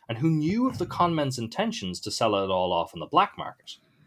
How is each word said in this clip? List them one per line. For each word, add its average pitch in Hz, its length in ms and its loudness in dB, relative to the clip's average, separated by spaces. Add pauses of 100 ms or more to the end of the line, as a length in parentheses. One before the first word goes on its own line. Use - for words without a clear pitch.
and 113 100 -4
who 160 120 2
knew 175 380 2
of 233 100 -6
the 180 80 -2
con 170 280 2
men's 135 240 0
intentions 113 640 -4
to 104 100 -8
sell 107 260 2
it 98 140 0
all 92 220 2
off 85 220 0
on 82 60 -10
the 76 60 -8
black 185 300 2
market, - 360 -12 (340)